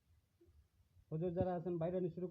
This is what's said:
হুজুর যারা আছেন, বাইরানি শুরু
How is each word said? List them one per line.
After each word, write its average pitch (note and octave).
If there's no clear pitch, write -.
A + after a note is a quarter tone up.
হুজুর D#3+
যারা F#3
আছেন, F3
বাইরানি F3+
শুরু F3+